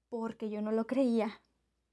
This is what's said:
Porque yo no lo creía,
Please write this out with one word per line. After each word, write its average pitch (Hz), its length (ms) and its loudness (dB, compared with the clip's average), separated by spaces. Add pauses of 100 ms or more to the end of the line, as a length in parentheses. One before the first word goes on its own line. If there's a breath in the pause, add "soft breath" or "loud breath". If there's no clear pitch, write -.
Porque 226 420 -6
yo 208 120 -4
no 214 80 -2
lo 220 160 2
creía, 233 540 2 (520)